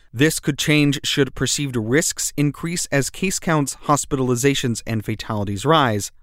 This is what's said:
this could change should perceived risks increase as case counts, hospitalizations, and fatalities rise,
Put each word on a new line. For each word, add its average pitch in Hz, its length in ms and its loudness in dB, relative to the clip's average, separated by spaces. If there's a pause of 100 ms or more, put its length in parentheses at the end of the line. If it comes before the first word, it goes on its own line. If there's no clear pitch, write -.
(140)
this 147 260 4
could 143 180 -2
change 147 460 2
should 135 320 0
perceived 135 400 -2
risks 120 600 0
increase 147 500 -2
as 139 220 0
case - 300 -4
counts, 156 360 0
hospitalizations, 131 1120 0
and 110 160 -2
fatalities 104 640 -4
rise, 131 460 2 (120)